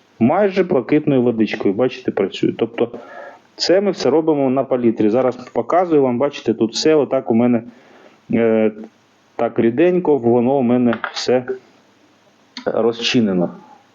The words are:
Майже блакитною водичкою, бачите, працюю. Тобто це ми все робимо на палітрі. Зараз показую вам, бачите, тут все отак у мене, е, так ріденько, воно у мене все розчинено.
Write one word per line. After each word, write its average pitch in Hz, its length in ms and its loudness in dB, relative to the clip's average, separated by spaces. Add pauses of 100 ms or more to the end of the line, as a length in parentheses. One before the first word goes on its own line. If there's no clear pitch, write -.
(180)
Майже 185 460 2
блакитною 147 580 0
водичкою, 110 520 0
бачите, 127 360 -4
працюю. - 480 -4
Тобто 117 320 -4 (680)
це 180 240 0
ми 202 100 0
все 135 200 -2
робимо 151 400 2
на 131 140 0
палітрі. 120 460 0
Зараз 127 260 0
показую 156 680 0
вам, 123 160 0
бачите, 135 360 -2
тут 113 180 -2
все 156 220 2
отак 131 360 0
у 117 40 2
мене, 120 280 2 (680)
е, 110 400 2 (640)
так 117 220 -4
ріденько, 151 580 2
воно 120 420 2
у 131 40 0
мене 120 320 2 (180)
все 127 320 -2 (1200)
розчинено. 110 840 0 (440)